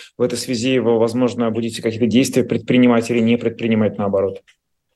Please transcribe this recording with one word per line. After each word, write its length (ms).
В 60
этой 140
связи 420
вы, 200
возможно, 520
будете 300
какие-то 260
действия 360
предпринимать 680
или 100
не 160
предпринимать, 600
наоборот? 440